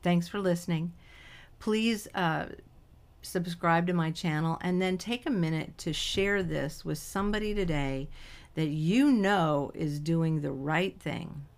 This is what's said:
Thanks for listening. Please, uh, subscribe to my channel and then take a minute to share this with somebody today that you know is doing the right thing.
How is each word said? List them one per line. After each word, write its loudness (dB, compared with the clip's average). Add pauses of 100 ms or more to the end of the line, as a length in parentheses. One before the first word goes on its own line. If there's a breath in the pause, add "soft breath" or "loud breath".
Thanks 4
for -6
listening. 0 (680 loud breath)
Please, 0
uh, 0 (760)
subscribe 0
to 0
my 2
channel 0
and 0
then 0
take -6
a -2
minute 0
to -4
share 0
this -4
with -4
somebody -2
today 0 (460 loud breath)
that 0
you 4
know 4
is -2
doing 2
the -2
right -2
thing. -6 (160)